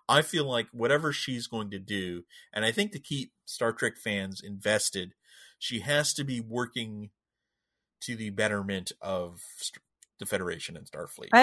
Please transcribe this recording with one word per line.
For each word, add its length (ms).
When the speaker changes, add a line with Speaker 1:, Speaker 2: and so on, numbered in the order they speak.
Speaker 1:
I 120
feel 240
like 280
whatever 400
she's 340
going 240
to 80
do, 460
and 120
I 80
think 200
to 60
keep 340
Star 260
Trek 240
fans 460
invested, 720
she 220
has 340
to 100
be 160
working 720
to 140
the 140
betterment 720
of 420
St-, 260
the 80
Federation 500
and 100
Starfleet. 460
Speaker 2:
I 100